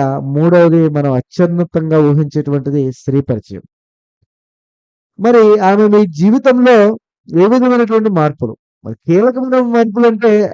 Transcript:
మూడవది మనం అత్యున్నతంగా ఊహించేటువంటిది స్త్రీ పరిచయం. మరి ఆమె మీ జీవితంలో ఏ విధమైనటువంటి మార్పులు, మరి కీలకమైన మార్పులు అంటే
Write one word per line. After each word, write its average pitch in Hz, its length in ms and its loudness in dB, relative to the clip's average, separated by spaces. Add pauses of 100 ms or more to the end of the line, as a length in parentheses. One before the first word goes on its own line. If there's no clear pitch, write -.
(340)
మూడవది 165 480 2 (160)
మనం 143 220 -2
అత్యున్నతంగా 170 760 -4 (120)
ఊహించేటువంటిది 143 720 -2 (180)
స్త్రీ 139 200 -4 (100)
పరిచయం. 107 340 -10 (1600)
మరి 233 180 4 (260)
ఆమె 208 160 2 (100)
మీ 208 60 4 (180)
జీవితంలో 247 580 2 (640)
ఏ 190 100 4
విధమైనటువంటి 240 680 0
మార్పులు, 151 360 -4 (320)
మరి 113 100 -12 (100)
కీలకమైన 254 560 0 (140)
మార్పులు 233 360 0
అంటే 220 200 -2 (220)